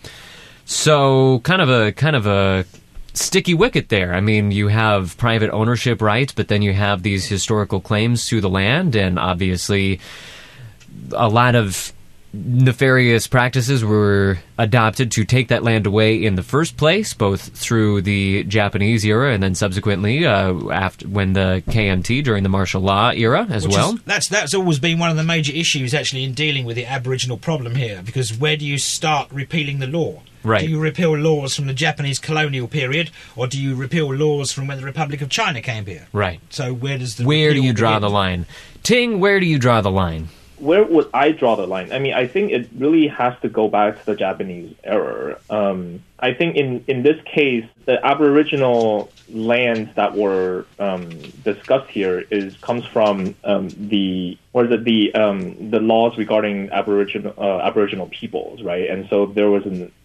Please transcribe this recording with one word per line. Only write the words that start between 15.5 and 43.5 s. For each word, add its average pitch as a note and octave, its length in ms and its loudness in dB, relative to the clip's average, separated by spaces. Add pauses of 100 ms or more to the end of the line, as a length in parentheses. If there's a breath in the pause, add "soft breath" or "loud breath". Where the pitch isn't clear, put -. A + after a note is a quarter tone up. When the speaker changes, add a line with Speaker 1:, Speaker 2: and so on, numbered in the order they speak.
Speaker 1:
land A2+ 220 2
away A2 360 2
in G#2 120 2
the F#2 100 0
first C#3+ 340 -2
place, F3 360 2
both G2 420 -2
through G#2+ 460 0
the G2 440 0
Japanese G#2 600 0
era A#2+ 280 2
and G2 80 0
then F#2+ 120 0
subsequently, G#2 720 0
uh, F#2+ 440 0
after, F#2 380 -4
when F#2+ 260 0
the F#2+ 360 2
K G#2+ 180 2
M F#2+ 140 0
T C3 220 0
during G#2+ 180 2
the G2 80 2
martial F#2+ 320 0
law G2 300 2
era C3 380 2
as A2 180 -2
Speaker 2:
Which G2+ 80 2
Speaker 1:
well. E3+ 180 2
Speaker 2:
is, A#3 80 -8
that's, G3+ 260 -4
that's F3 280 -2
always F3 240 2
been E3 180 0
one E3+ 140 0
of D#3 40 0
the D#3+ 80 0
major D#3+ 300 0
issues, D3 400 -2
actually, C3+ 300 -2
in C3 100 -6
dealing C#3+ 320 -2
with A#2 100 -6
the A#2+ 120 -6
Aboriginal B2+ 500 -4
problem B2+ 380 -4
here, G#2+ 280 -4
because A2+ 320 -4
where D3+ 220 0
do D3+ 80 -8
you C#3+ 140 -4
start - 520 -2
repealing C#3 460 -6
the C3+ 100 -4
law? B2+ 360 -4 (200)
Speaker 1:
Right. A2 180 2
Speaker 2:
Do D#3+ 80 -2
you D#3 100 0
repeal D#3 380 0
laws D3 380 0
from C#3+ 100 -4
the C3+ 80 -4
Japanese C#3+ 460 -2
colonial D3 480 -2
period, D3 420 -4 (260 loud breath)
or B2+ 120 -4
do C3+ 120 -6
you C3+ 160 -2
repeal C3+ 380 -2
laws C#3+ 380 0
from C3+ 160 -6
when C3+ 100 -8
the C3 80 -12
Republic C#3+ 360 -6
of C#3 80 -8
China F#3+ 300 -2
came G#2+ 280 -8
here? E2+ 260 -14
Speaker 1:
Right. F#2 260 -2 (120)
Speaker 2:
So B2+ 200 -6
where C3 280 -6
does B2 160 -8
the A#2+ 100 -2
Speaker 1:
Where D3+ 240 4
do D3 60 4
Speaker 2:
repeal C3 80 2
Speaker 1:
you B2+ 100 2
draw A2 200 2
Speaker 2:
begin? G#2 80 0
Speaker 1:
the G#2 100 0
line? F#2 340 0 (380 loud breath)
Ting, A#3+ 380 2
where G3 180 4
do F3+ 80 0
you D#3 100 2
draw A#2+ 240 4
the G2 80 0
line? E2+ 380 -2 (320 soft breath)
Speaker 3:
Where F3 260 4
would D#3+ 280 2
I C#3+ 180 4
draw B2 240 2
the G2 100 -2
line? F#2 260 -6
I C3 80 -2
mean, C3+ 140 -2
I B2 140 0
think G3 240 -2
it A#2+ 260 -4
really D3+ 300 4
has B2 340 -2
to A2+ 80 -4
go A2 180 0